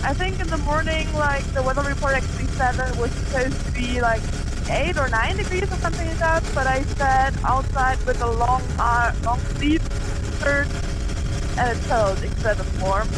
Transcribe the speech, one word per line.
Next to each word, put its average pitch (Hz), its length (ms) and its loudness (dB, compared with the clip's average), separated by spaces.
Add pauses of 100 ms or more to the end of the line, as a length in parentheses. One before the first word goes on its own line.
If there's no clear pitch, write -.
I 262 100 0
think 370 260 0
in 339 100 -2
the 320 80 -2
morning, 311 560 0
like, 294 400 0
the 269 100 0
weather 262 200 0
report 277 320 0
actually - 420 -2
said 254 200 2
that 254 120 -2
it 247 80 -2
was 240 200 0
supposed 262 480 0
to - 60 -2
be, 247 300 -2
like, 226 220 2 (460)
eight 254 280 0
or 277 120 0
nine 302 280 0
degrees 381 340 0
or 381 120 -2
something 339 240 -2
like 320 120 -2
that, 330 240 2 (100)
but 269 140 0
I 262 180 2 (140)
sat 269 360 2 (100)
outside 262 600 2
with 254 160 0
a 240 60 0
long, 240 520 2
uh, 233 320 2 (120)
long 240 200 0 (140)
sleeve 302 220 2 (640)
shirt, 285 260 2 (880)
and 240 140 2
it 220 80 -2 (100)
felt 196 340 2
incredibly 202 560 0
warm. 196 380 0